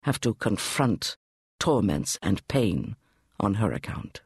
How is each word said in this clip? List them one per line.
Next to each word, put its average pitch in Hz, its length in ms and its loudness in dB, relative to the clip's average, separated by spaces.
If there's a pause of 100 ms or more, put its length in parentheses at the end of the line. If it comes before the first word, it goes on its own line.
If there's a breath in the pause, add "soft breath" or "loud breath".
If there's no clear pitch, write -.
have 143 160 0
to 117 140 0
confront - 800 0 (420)
torments 104 640 2
and 95 240 0
pain 107 480 0 (460)
on 101 140 2
her 104 180 2
account. - 540 -10